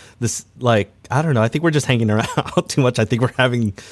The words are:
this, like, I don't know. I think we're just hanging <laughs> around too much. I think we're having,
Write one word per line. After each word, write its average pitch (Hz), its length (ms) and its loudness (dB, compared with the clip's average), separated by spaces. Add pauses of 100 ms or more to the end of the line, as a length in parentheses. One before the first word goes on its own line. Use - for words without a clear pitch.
(200)
this, - 260 -4 (140)
like, 117 320 2 (180)
I 139 140 0
don't 160 100 0
know. 113 80 2
I 110 60 2
think 156 160 -4
we're 170 80 2
just 147 160 0
hanging 113 240 2
<laughs> - 0 -
around 110 160 0 (400)
too - 140 -2
much. 123 180 2
I 110 60 2
think 117 180 0
we're 123 120 0
having, 120 380 0 (180)